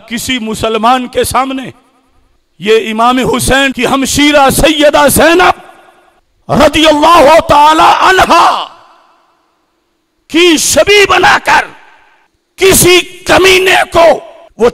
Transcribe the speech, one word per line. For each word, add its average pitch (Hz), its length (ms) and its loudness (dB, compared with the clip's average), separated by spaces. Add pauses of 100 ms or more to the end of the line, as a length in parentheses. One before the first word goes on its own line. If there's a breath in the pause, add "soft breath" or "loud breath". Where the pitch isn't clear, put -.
किसी 247 340 -8
मुसलमान 226 680 -4
के 247 180 -4
सामने 262 460 -6 (880)
ये 214 260 0
इमाम 233 360 -2
हुसैन 262 500 -2
की 233 140 -6
हमशीरा 277 640 0
सैयदा 294 580 0
ज़ैनब 339 520 0 (840)
रदियल्लाहु 302 920 2 (100)
ताला 311 420 2 (120)
अन्हा 370 460 2 (1800)
की 330 280 0
छवि 392 480 0
बनाकर 359 600 0 (920)
किसी 359 420 0 (240)
कमीने 370 680 0
को 330 160 2 (520)
वो 226 160 2